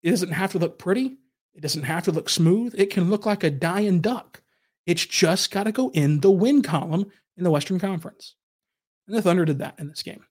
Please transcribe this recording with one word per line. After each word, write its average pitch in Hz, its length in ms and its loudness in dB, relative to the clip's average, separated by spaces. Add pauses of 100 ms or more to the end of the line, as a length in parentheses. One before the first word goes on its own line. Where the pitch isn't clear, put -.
It 165 80 0
doesn't 180 220 0
have 190 220 -2
to 185 60 -2
look - 200 -4
pretty. 254 380 -2 (360)
It 156 80 -20
doesn't 151 220 -6
have 160 220 -4
to 196 60 2
look - 180 -4
smooth. 202 460 2
It 196 140 2
can 180 200 0
look 208 160 -2
like 208 180 -2
a 156 80 2
dying 180 500 0
duck. 214 400 -6 (460)
It's - 180 -2
just - 460 0
gotta 208 200 -2
go 262 200 -2
in 147 300 2
the 196 100 6
win 233 320 4
column 165 420 -2 (320)
in 180 60 -6
the 175 80 2
Western 156 280 0
Conference. 185 560 -8 (720)
And 202 80 -8
the 220 60 0
Thunder 175 240 2
did 143 140 0
that 151 180 -10
in 147 100 -12
this 151 140 -14
game. - 300 -14